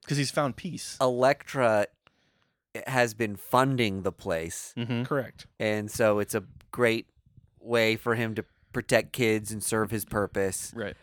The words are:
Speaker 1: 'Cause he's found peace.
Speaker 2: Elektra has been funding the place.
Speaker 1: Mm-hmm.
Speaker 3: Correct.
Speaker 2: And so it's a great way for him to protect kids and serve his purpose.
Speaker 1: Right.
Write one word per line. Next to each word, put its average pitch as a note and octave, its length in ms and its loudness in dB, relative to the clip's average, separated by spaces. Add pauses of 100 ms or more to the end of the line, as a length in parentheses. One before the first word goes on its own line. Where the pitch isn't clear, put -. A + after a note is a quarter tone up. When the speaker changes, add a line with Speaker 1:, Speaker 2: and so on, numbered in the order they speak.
Speaker 1:
'Cause C#3+ 120 -2
he's C3+ 120 0
found C#3+ 260 -2
peace. - 440 -10
Speaker 2:
Elektra B2+ 880 2 (960)
has B2 260 2
been G#2+ 240 -2
funding B2 680 2
the F#2 100 0
place. E2+ 640 -6
Speaker 1:
Mm-hmm. A#2+ 280 -2
Speaker 3:
Correct. C3 420 -6 (120)
Speaker 2:
And G#2+ 320 -2
so G#2+ 280 4
it's G2+ 160 -2
a G#2 100 -2 (260)
great A#2 380 2 (520)
way A2+ 360 2
for A#2 180 0
him A2 220 -2
to G#2+ 80 -6 (280)
protect A#2+ 400 0
kids A2 380 0
and G#2+ 120 -8
serve A2 280 0
his A2 140 -4
purpose. G2 720 -4
Speaker 1:
Right. G#2 260 -8